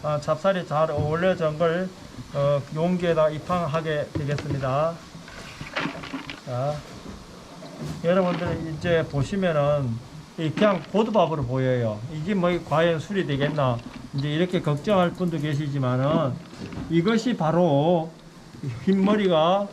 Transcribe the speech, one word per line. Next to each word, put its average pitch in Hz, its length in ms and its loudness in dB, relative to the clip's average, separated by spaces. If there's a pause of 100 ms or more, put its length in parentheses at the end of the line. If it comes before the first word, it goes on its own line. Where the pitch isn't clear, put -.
어, 147 180 0
찹쌀이 175 460 0
잘 156 240 2
어울려진 156 640 0
걸, 175 320 2 (440)
어, 143 280 2 (140)
용기에다 165 540 2
입항하게 156 840 -2
되겠습니다. 143 800 -2 (1500)
자, 135 300 -4 (1300)
여러분들 170 760 0
이제 165 340 2
보시면은 147 760 2 (480)
이 160 140 0
그냥 196 300 4 (100)
고두밥으로 185 520 4
보여요. 123 560 2 (140)
이게 156 200 -4
뭐 175 160 2 (180)
과연 160 320 4
술이 190 280 -2
되겠나? 143 500 0 (380)
이제 143 180 -2
이렇게 175 280 0
걱정할 170 500 2
분도 170 260 -2
계시지만은 139 960 0 (560)
이것이 208 460 2
바로 160 720 4 (760)
흰머리가 190 880 4